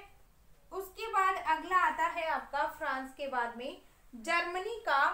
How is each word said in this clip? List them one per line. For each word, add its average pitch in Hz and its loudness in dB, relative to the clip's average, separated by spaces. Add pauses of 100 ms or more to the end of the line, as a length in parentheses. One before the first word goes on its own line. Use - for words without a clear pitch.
(720)
उसके 392 -8
बाद 392 4 (120)
अगला 320 2
आता 320 2
है 339 -4
आपका 285 0
फ्रांस 269 -6
के 285 -8
बाद 233 -2
में 277 -10 (320)
जर्मनी 349 -2
का 285 6